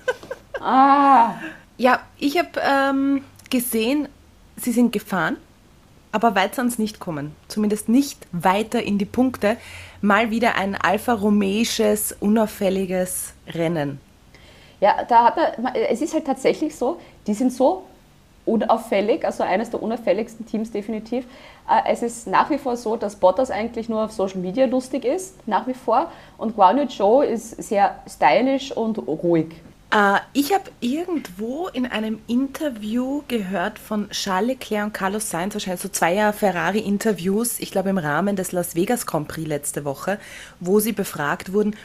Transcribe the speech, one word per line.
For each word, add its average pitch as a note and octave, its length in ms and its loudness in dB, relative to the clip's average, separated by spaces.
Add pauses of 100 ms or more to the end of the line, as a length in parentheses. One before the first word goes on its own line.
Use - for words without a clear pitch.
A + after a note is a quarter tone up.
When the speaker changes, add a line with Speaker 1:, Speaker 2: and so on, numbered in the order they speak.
(680)
Speaker 1:
Ah. C4+ 680 6 (420)
Speaker 2:
Ja, B3 220 4 (180)
ich D4 220 0
hab, - 180 -4
ähm, C#4 680 2 (280)
gesehen, B3 560 0 (480)
sie - 160 -4
sind A#3+ 200 4
gefahren, G3 460 -2 (760)
aber A3 220 2
weit F#3+ 220 2
sind's A#3+ 240 -2
nicht G#3+ 200 -4
kommen. D3+ 360 -8 (140)
Zumindest G#3 380 -2
nicht C4+ 440 2
weiter G3+ 500 0
in G3+ 160 -2
die G3 80 0
Punkte. A#3+ 520 0 (440)
Mal G#3 300 4
wieder A3+ 240 2
ein G3 180 -2
Alfa G#3 400 0
Romeisches, G#3 1040 2
unauffälliges F#3+ 1120 0 (200)
Rennen. D#3+ 460 -2 (800)
Speaker 1:
Ja, - 280 4
da A#3 180 6
hat D#4+ 360 2
man, A#3+ 140 -2
es A3+ 260 0
ist D#4+ 140 -2
halt D#4 100 -2
tatsächlich - 500 0
so, C#4 240 -4 (280)
die G#3 80 0
sind B3 180 2
so F4 300 2 (640)
unauffällig, A3 800 0
also G3+ 200 -4
eines G#3 260 -2
der - 140 -6
unauffälligsten A3 640 -4
Teams A3 240 -6
definitiv. A3 540 -6 (440)
Äh, - 220 2
es A3+ 100 -2
ist A#3+ 240 -6
nach F#3+ 240 2
wie D4 80 0
vor B3 180 -4
so, A3+ 200 -4
dass G#3 220 -6
Bottas F#3 340 2
eigentlich A3+ 360 -4
nur A3 180 -2
auf G#3+ 80 -8
Social F#3+ 260 -2
Media F#3+ 260 0
lustig B3+ 400 -2
ist, F4 420 -4
nach G#3+ 200 0
wie B3+ 80 -4
vor. B3+ 360 0 (280)
Und A3 160 -4
Guan G3+ 240 6
Yu C#4+ 80 0
Zhou A3 340 4
ist - 400 -4
sehr G3 380 0 (100)
stylisch B3 600 2
und A3 260 -2 (100)
ruhig. D#3+ 400 2 (440)
Speaker 2:
Äh, G3+ 260 4 (160)
ich C#4+ 200 0
hab F#4+ 160 -2 (100)
irgendwo C4+ 880 -6
in B3+ 180 -4
einem A3 420 -4
Interview B3+ 1000 -2
gehört G3 520 -4
von G#3 300 -4
Charles G3 400 -2
Leclerc G#3+ 360 -4
und G#3+ 80 -6
Carlos G3 360 -4
Sainz, F3+ 240 -4
wahrscheinlich F3+ 280 -6
so F#3+ 80 -8
zweier G3+ 440 2
Ferrari-Interviews, G3 1300 0
ich - 120 -8
glaub F#3+ 140 0
im G3 140 0
Rahmen E3 360 0
des F#3 160 -4
Las F3 240 -4
Vegas G3+ 300 0
Grand D3+ 220 -2
Prix D#3+ 200 -8
letzte D3 380 -6
Woche, F#3 340 -4 (400)
wo F#3+ 200 2
sie G#3+ 120 0
befragt F3+ 600 -4
wurden, G#3 320 0